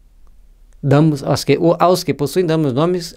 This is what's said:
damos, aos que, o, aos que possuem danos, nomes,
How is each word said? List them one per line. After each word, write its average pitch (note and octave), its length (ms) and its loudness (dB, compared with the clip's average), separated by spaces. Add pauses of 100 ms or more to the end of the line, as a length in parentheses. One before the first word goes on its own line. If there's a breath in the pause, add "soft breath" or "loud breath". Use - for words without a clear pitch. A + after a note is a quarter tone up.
(800)
damos, D3 420 2
aos - 200 -2
que, C#3 140 2
o, E3 200 2
aos F3+ 260 2
que C#3 100 -4
possuem D3 320 -2
danos, D#3+ 260 0
nomes, E3 460 -2